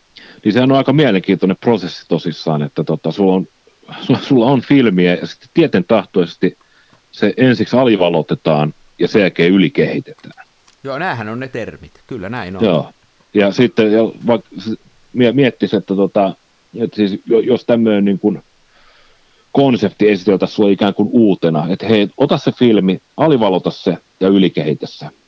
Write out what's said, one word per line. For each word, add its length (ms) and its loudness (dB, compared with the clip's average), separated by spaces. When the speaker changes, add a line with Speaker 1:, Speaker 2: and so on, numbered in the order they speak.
Speaker 1:
Niin 80 2
sehän 200 2
on 60 2
aika 140 0
mielenkiintoinen 680 2
prosessi 480 -2
tosissaan, 540 -4
että 220 -4
tota, 280 -4
sulla 220 2
on, 140 -2
sulla, 200 -2
sulla 260 2
on 160 2
filmiä 520 2
ja 120 -6
sitten 280 -18
tietentahtoisesti 1000 0
se 240 -2
ensiksi 400 2
alivalotetaan 1000 0
ja 100 0
sen 120 2
jälkeen 320 2
ylikehitetään. 920 -2
Speaker 2:
Joo, 140 -8
näähän 300 -6
on 120 -8
ne 80 -10
termit. 440 -12
Kyllä 220 -10
näin 280 -10
on. 80 -2
Speaker 1:
Joo. 260 0
Ja 180 4
sitten, 400 2
ja 80 4
vaik-, 180 0
s-, 200 -8
mie-, 200 2
miettisi, 440 0
että 180 -4
tota, 400 0
että 180 -6
siis 300 -2
jo-, 140 2
jos 240 -2
tämmöinen 400 0
niin 140 0
kuin 240 -2
konsepti 560 0
esiteltäisiin 480 0
sulle 160 2
ikään 220 0
kuin 180 -2
uutena, 580 2
että 160 -6
hei, 300 2
ota 220 0
se 140 -2
filmi, 480 2
alivalota 540 0
se 280 -4
ja 80 2
ylikehitä 580 0
se. 200 -16